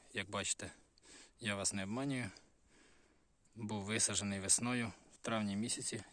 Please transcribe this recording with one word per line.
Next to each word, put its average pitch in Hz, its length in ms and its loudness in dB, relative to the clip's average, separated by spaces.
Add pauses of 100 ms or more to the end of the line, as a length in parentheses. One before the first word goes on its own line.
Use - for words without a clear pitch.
(140)
як 98 160 -2
бачите. 101 420 -2 (680)
Я 104 160 0
вас 98 180 0
не 98 100 -2
обманюю. 123 480 -2 (1200)
Був 107 280 0
висаджений 104 560 2
весною, 117 520 4 (220)
в - 120 -14
травні 107 300 2
місяці, 117 580 -2